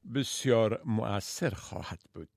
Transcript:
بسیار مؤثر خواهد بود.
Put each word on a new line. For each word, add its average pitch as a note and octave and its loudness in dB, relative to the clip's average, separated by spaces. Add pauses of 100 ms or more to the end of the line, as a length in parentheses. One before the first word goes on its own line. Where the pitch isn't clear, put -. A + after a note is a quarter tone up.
(140)
بسیار A2+ 4
مؤثر A2 -2
خواهد F2+ -10 (120)
بود. E2 -12